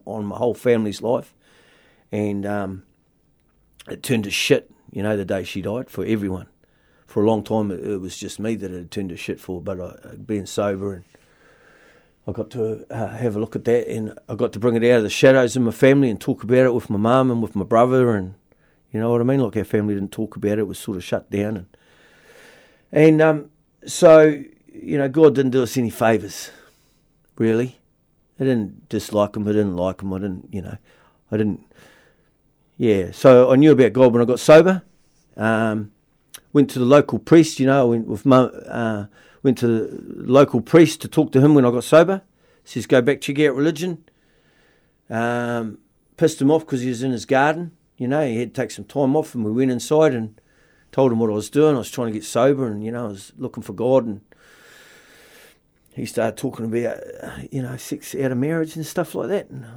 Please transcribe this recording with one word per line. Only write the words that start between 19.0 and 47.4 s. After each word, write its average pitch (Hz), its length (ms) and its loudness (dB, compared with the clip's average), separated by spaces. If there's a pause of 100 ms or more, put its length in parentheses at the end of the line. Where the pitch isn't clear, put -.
know 117 100 -2
what 120 120 2
I - 20 0
mean? 135 160 0
Like, 110 160 -2
our 98 80 -2
family 104 300 -2
didn't 98 180 -8
talk 110 240 -10
about 101 160 -4
it. 107 60 -2
It 104 100 -4
was 95 100 -12
sort 98 200 -10
of 87 60 -14
shut - 260 -8
down. 104 260 -4
And, 90 100 -14 (1300)
and, 156 300 6
um, 156 280 2 (360)
so, 156 580 6 (260)
you - 280 -6
know, 139 100 -2
God 143 260 6
didn't 131 180 0
do 127 100 2
us 117 160 -4
any 120 100 -2
favours, 104 640 -2 (880)
really. 113 420 -2 (600)
I 139 60 -4
didn't 113 460 -4
dislike 104 440 -2
him. 104 140 -6
I 104 40 -2
didn't 104 240 0
like 92 260 -4
him. 98 100 -8
I 95 60 -8
didn't, 95 340 -10
you 98 80 -8
know, 87 160 -14 (560)
I 107 60 -4
didn't, 107 260 -4 (1120)
yeah. 98 360 0
So 127 380 8
I 131 60 6
knew 151 160 8
about 120 220 4
God 127 180 6
when 120 80 2
I 117 60 2
got 120 120 -2
sober. 165 440 6 (540)
Um, 110 560 -2 (600)
went 139 180 2
to - 80 -8
the 127 60 0
local 143 340 4
priest, 156 400 4
you 127 80 0
know, 139 140 4
I 127 40 4
went 117 220 0
with 110 180 -8
mum, 127 260 4 (160)
uh, 110 380 -6 (380)
went 131 160 0
to 120 80 -2
the 113 360 -2 (300)
local 135 280 4
priest - 420 4
to 110 60 -12
talk 156 240 -2
to 131 80 4
him 151 140 6
when 139 100 6
I 120 60 4
got 120 140 -4
sober. 170 380 4 (420)
Says, - 220 -10
"Go 127 160 4
back, 131 180 -2
check 139 200 -6
out 143 140 2
religion." 160 500 -4 (1080)
Um, 117 680 -6 (380)
pissed 160 240 0
him 139 100 2
off 160 160 0
'cause 131 140 -6
he 123 80 -6
was 120 140 -6
in 135 80 -4
his 117 160 -8
garden. 156 460 -2 (240)